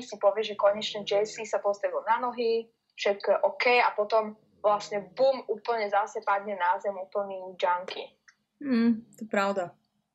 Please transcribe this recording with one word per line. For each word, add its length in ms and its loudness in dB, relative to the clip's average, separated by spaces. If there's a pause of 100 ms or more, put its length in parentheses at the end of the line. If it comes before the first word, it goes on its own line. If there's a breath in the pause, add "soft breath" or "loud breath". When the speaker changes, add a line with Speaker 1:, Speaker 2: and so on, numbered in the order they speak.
Speaker 1:
si 160 -12
povie, 260 2
že 120 -6
konečne 480 0
Jesse 420 -2
sa 140 -2
postavil 440 -2
na 160 2
nohy, 460 0 (300)
všetko 340 -2
je 140 4
OK 220 0 (120)
a 140 4
potom 420 0 (260)
vlastne 540 0
bum, 320 2
úplne 420 -2
zase 340 0
padne 320 -2
na 240 2
zem 160 -4
úplný 600 -6
junkie. 560 -2 (480)
Speaker 2:
Mm, 560 2
to 80 -20
je 80 -12
pravda. 420 0 (440)